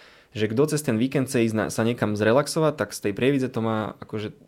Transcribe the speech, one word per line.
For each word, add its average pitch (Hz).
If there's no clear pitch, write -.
že 107
kto 110
cez 151
ten 123
víkend 131
chce 123
ísť 113
na, 107
sa -
niekam 113
zrelaxovať, 139
tak 104
z -
tej 104
Prievidze 127
to -
má 110
akože, 107